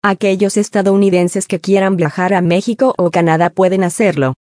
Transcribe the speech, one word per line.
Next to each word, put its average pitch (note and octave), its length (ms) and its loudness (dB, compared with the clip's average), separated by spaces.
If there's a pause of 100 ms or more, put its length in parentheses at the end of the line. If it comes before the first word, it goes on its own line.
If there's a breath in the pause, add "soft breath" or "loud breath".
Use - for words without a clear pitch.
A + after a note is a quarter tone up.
Aquellos G3 540 0
estadounidenses G3 920 0
que F3+ 120 -4
quieran F#3+ 360 0
viajar E3+ 360 -2
a F#3 80 2
México G3+ 560 0
o F3 140 0
Canadá E3+ 400 2
pueden F#3+ 320 0
hacerlo. D#3+ 520 -2 (140)